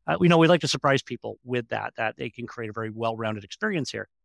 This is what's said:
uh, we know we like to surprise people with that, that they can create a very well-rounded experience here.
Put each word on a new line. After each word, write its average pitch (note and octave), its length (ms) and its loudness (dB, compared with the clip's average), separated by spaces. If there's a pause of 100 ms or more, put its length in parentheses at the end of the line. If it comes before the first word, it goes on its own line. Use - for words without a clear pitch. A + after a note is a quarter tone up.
uh, D#3 140 0
we F3+ 80 6
know E3+ 80 8
we E3 100 8
like E3+ 140 6
to D3 80 -4
surprise C#3 340 2
people A2 400 -10
with B2 260 -4
that, A2 280 -6
that A2+ 220 -4
they B2+ 100 -6
can A#2 180 -12
create A2+ 220 -10
a G#2+ 60 -10
very A2 160 -6
well-rounded A2 540 -4
experience F3+ 460 -4
here. G#2 180 -10 (160)